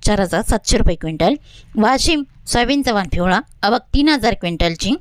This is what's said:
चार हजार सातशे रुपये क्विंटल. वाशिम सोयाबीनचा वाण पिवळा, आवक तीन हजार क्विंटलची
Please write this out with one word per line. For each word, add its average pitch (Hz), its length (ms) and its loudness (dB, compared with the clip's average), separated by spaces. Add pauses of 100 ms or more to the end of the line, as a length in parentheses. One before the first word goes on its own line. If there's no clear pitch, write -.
चार 208 180 2
हजार 180 220 -2
सातशे - 360 -2
रुपये 185 180 4
क्विंटल. 160 380 0 (420)
वाशिम 269 460 2 (240)
सोयाबीनचा 254 460 0
वाण 196 160 -2
पिवळा, 180 320 0 (220)
आवक 214 200 0 (120)
तीन 285 140 4
हजार 226 260 2
क्विंटलची 170 680 -2